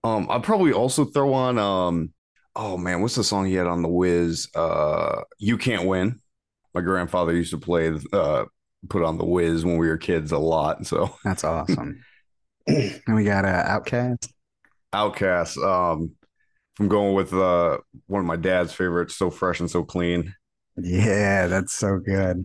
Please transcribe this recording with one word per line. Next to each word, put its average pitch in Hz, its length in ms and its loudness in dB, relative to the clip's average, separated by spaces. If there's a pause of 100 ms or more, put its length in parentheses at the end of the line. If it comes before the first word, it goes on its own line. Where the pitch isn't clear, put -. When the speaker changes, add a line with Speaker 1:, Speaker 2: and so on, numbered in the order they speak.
Speaker 1:
Um, 110 260 0
I'd 113 140 -2
probably 190 300 4
also 131 320 2
throw 139 280 2
on, 127 240 2
um, 90 560 0 (420)
oh 98 220 -6
man, 90 240 -2
what's 120 140 -2
the 113 80 0
song 98 240 0
he 92 80 0
had 90 120 0
on 87 140 -2
The 85 80 -2
Wiz? 87 640 2
Uh, 80 680 0 (180)
You 107 180 0
Can't 98 300 -2
Win. 95 320 0 (560)
My 90 60 0
grandfather 87 520 0
used 85 180 0
to 85 60 -6
play, 82 340 0 (200)
uh, 76 340 0 (440)
put 90 140 0
on 80 140 0
The 85 80 -2
Wiz 85 400 2
when 85 120 2
we 82 100 2
were 80 100 0
kids 80 340 -2
a 78 60 0
lot. 80 480 0
So - 380 -2
Speaker 2:
That's 95 200 -4
awesome. 80 640 -4
<clears throat> - 60 -20 (540)
And 117 480 -2
we 104 100 4
got, 202 180 2
uh, 190 360 0
Outkast. 123 520 -4 (600)
Speaker 1:
Outkast. 95 720 0
Um, 85 480 0 (680)
I'm 104 80 2
going 101 260 4
with, 95 200 0
uh, 87 460 4 (280)
one 98 140 -2
of 87 40 -2
my 82 120 -2
dad's 90 360 0
favorites, 87 420 -2
So 92 140 0
Fresh 90 320 -2
and 87 80 -2
So 87 140 0
Clean. 87 500 -2 (440)
Speaker 2:
Yeah, 98 680 2
that's 92 260 -2
so 98 260 0
good. 92 460 0